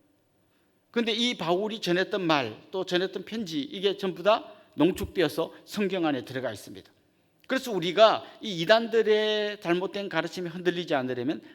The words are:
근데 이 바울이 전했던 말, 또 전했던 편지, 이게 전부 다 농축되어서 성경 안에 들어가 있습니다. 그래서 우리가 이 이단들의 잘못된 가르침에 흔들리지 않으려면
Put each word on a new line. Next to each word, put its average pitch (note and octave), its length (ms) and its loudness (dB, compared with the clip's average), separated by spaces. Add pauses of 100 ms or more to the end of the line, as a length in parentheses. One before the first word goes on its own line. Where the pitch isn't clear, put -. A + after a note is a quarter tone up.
(920)
근데 A#3 220 0
이 A#3 260 2
바울이 G3 420 0
전했던 F3+ 460 0
말, C3+ 280 2 (160)
또 F#3+ 140 -2
전했던 F#3 400 -2
편지, F3+ 360 -6
이게 F#3+ 360 -2
전부 F3+ 260 -4
다 G#3 300 2 (220)
농축되어서 E3 800 0 (120)
성경 F#3+ 420 -2
안에 C3+ 180 -2
들어가 B2+ 280 -6
있습니다. G#2 380 -16 (560)
그래서 C4 260 -2
우리가 F3+ 520 4 (160)
이 F#3 220 -6
이단들의 G#3+ 1000 2
잘못된 F#3 480 -2
가르침에 E3+ 400 -4
흔들리지 E3+ 460 -2
않으려면 B2+ 480 -2 (120)